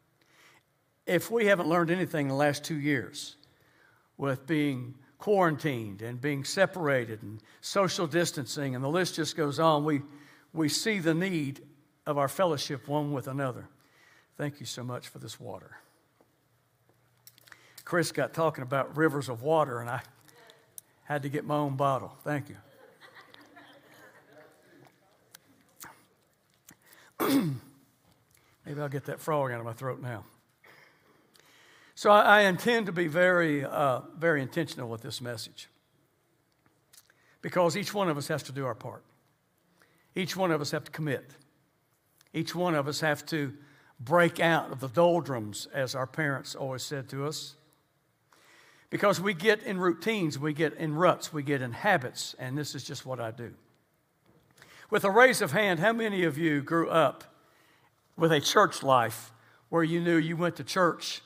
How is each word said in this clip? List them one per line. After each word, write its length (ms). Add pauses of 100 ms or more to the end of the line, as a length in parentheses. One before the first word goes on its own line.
(1040)
If 240
we 160
haven't 240
learned 220
anything 340
in 40
the 60
last 280
two 160
years 560 (840)
with 300
being 480 (240)
quarantined 840
and 180
being 240
separated 800
and 200 (200)
social 460
distancing, 680
and 80
the 60
list 260
just 220
goes 220
on, 260
we, 160 (520)
we 160
see 300
the 140
need 480 (440)
of 120
our 100
fellowship 600
one 240
with 160
another. 400 (720)
Thank 220
you 60
so 180
much 240
for 120
this 200
water. 380 (2000)
Chris 260
got 220
talking 300
about 340
rivers 320
of 120
water, 380
and 100
I 120 (1040)
had 200
to 60
get 160
my 100
own 200
bottle. 480
Thank 260
you. 60 (4000)
<clears throat> 100 (1000)
Maybe 120
I'll 60
get 180
that 140
frog 320
out 80
of 60
my 80
throat 260
now. 260 (1700)
So 160
I, 100
I 200
intend 440
to 60
be 160
very, 580
uh, 360 (140)
very 280
intentional 440
with 140
this 200
message, 480 (1700)
because 340
each 200
one 140
of 80
us 100
has 160
to 80
do 160
our 80
part. 280 (1080)
Each 240
one 140
of 100
us 80
have 140
to 80
commit. 400 (1000)
Each 220
one 220
of 120
us 120
have 280
to 260 (460)
break 400
out 320
of 80
the 80
doldrums, 840
as 220
our 100
parents 480
always 300
said 260
to 160
us. 300 (1400)
Because 280
we 140
get 300
in 160
routines, 580
we 160
get 220
in 180
ruts, 400
we 80
get 220
in 80
habits, 640
and 180
this 200
is 80
just 200
what 160
I 120
do. 200 (1400)
With 140
a 40
raise 320
of 120
hand, 260
how 120
many 320
of 140
you 240
grew 260
up 360 (960)
with 140
a 80
church 420
life 480 (380)
where 140
you 180
knew 160
you 180
went 220
to 60
church 640